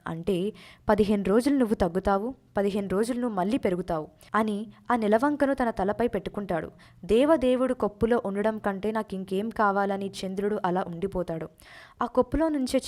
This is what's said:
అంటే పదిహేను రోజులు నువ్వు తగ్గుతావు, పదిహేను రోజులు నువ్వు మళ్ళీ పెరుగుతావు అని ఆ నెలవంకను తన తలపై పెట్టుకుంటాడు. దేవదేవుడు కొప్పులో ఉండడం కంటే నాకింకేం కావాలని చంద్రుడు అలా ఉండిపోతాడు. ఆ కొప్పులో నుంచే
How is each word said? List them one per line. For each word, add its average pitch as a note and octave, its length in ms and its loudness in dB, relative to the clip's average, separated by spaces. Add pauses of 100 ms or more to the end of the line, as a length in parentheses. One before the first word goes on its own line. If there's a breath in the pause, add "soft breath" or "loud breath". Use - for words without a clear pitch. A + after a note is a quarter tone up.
అంటే F3 460 -2 (360 loud breath)
పదిహేను G#3 340 4
రోజులు A#3+ 340 4
నువ్వు A3+ 180 2
తగ్గుతావు, G3 600 0 (220)
పదిహేను G3+ 300 0
రోజులు A3+ 320 0
నువ్వు A#3+ 160 -2
మళ్ళీ G3 220 0
పెరుగుతావు F3 500 -2 (280 loud breath)
అని G#3+ 320 -2 (240 loud breath)
ఆ B3 40 2
నెలవంకను B3+ 580 2
తన B3+ 160 0
తలపై G#3 380 0
పెట్టుకుంటాడు. F#3 640 -4 (340 loud breath)
దేవదేవుడు B3+ 680 4
కొప్పులో A3+ 520 0
ఉండడం G#3 320 -2
కంటే G3+ 340 -4
నాకింకేం G3+ 580 -4
కావాలని G3 600 0 (140)
చంద్రుడు G3+ 400 -2
అలా F3+ 220 0
ఉండిపోతాడు. E3+ 640 -6 (520 loud breath)
ఆ B3 40 -2
కొప్పులో C#4 440 0
నుంచే C4 380 0